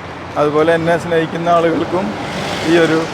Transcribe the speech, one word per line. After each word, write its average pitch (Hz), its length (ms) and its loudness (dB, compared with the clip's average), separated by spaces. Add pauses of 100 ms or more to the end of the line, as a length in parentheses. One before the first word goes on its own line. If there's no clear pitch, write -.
(400)
അതുപോലെ 151 360 2
എന്നെ 165 260 2
സ്നേഹിക്കുന്ന 165 540 -2
ആളുകൾക്കും 165 480 0 (680)
ഈ - 20 4 (120)
ഒരു 160 120 2 (180)